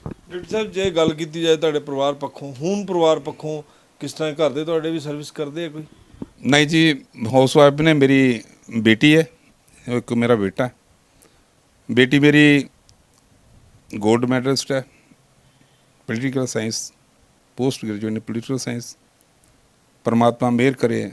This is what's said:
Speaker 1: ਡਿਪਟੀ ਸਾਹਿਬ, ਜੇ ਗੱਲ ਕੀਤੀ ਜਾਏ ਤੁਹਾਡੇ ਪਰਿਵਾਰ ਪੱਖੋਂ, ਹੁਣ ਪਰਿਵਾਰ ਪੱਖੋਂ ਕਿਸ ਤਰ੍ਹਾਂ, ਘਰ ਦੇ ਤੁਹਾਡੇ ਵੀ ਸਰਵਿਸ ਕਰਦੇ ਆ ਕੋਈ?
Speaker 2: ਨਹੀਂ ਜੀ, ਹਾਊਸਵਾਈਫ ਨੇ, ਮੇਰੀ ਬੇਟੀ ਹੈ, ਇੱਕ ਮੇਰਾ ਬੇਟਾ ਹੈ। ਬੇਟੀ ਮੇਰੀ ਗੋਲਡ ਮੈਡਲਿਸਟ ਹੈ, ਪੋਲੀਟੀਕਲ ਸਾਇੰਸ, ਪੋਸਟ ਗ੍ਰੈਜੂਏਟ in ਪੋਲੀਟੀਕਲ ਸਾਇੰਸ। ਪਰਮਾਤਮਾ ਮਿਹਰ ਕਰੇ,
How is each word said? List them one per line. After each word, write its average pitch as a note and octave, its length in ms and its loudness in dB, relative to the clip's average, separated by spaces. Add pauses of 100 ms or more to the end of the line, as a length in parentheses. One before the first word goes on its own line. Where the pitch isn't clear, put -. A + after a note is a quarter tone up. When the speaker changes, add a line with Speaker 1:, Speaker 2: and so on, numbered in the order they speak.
(320)
Speaker 1:
ਡਿਪਟੀ F3 180 -14
ਸਾਹਿਬ, G#3+ 200 -6
ਜੇ F#3+ 200 -4
ਗੱਲ D#3+ 220 2
ਕੀਤੀ D#3+ 300 -8
ਜਾਏ D#3+ 140 4
ਤੁਹਾਡੇ D3+ 220 0
ਪਰਿਵਾਰ C#3+ 340 -4
ਪੱਖੋਂ, C#3 420 -12
ਹੁਣ F#3+ 320 -6
ਪਰਿਵਾਰ E3 320 2
ਪੱਖੋਂ D3+ 440 -12 (380)
ਕਿਸ C#3 120 -10
ਤਰ੍ਹਾਂ, D#3 200 -6
ਘਰ D3 180 0
ਦੇ D3 140 -6
ਤੁਹਾਡੇ D#3+ 260 -2
ਵੀ E3 100 -6
ਸਰਵਿਸ D3 300 -10
ਕਰਦੇ D3+ 340 -10
ਆ E3 40 -8
ਕੋਈ? D3+ 140 -14 (640)
Speaker 2:
ਨਹੀਂ D3 200 4
ਜੀ, D#3+ 340 2 (340)
ਹਾਊਸਵਾਈਫ C#3+ 460 4
ਨੇ, D#3+ 120 4
ਮੇਰੀ C3+ 500 4 (340)
ਬੇਟੀ A2+ 400 4
ਹੈ, D#3+ 120 2 (600)
ਇੱਕ B2 240 -4
ਮੇਰਾ A#2 220 2
ਬੇਟਾ G2+ 300 0
ਹੈ। A#2+ 80 -6 (1160)
ਬੇਟੀ B2+ 280 4
ਮੇਰੀ D3 480 6 (1300)
ਗੋਲਡ A2 300 2
ਮੈਡਲਿਸਟ B2+ 480 -2
ਹੈ, C3 120 -4 (1200)
ਪੋਲੀਟੀਕਲ C3 400 -4
ਸਾਇੰਸ, A2+ 460 -6 (640)
ਪੋਸਟ B2+ 300 -4
ਗ੍ਰੈਜੂਏਟ G#2+ 280 -6
in A2+ 60 -6
ਪੋਲੀਟੀਕਲ A#2 380 -8
ਸਾਇੰਸ। A#2+ 380 -12 (1080)
ਪਰਮਾਤਮਾ A#2 460 0
ਮਿਹਰ B2 220 2
ਕਰੇ, A2+ 400 -4